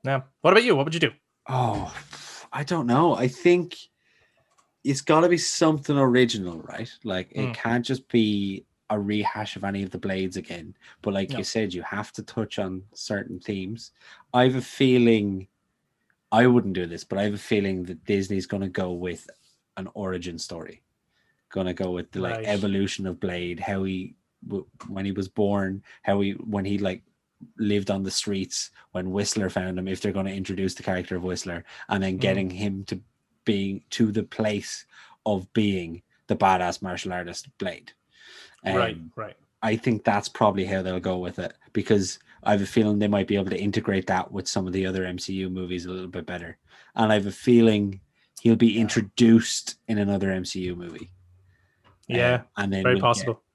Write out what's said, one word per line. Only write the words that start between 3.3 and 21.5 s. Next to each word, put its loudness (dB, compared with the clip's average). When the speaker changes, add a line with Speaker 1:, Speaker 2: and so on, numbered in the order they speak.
Speaker 2:
it's -2
gotta 6
be 6
something 2
original, 4
right? -12
Like, -4
it -2
Speaker 1:
Mm. -6
Speaker 2:
can't -2
just -4
be 2
a 0
rehash -2
of -10
any -2
of -6
the -10
Blades -4
again. -12
But -2
like -2
Speaker 1:
No. -4
Speaker 2:
you -6
said, -2
you -8
have -8
to -12
touch -6
on -6
certain -8
themes. -8
I 8
have 6
a -2
feeling, 4
I 8
wouldn't 6
do -4
this, -10
but -4
I 0
have 0
a -8
feeling 0
that -12
Disney's -2
gonna -4
go -4
with -8
an -10
origin -8
story. -14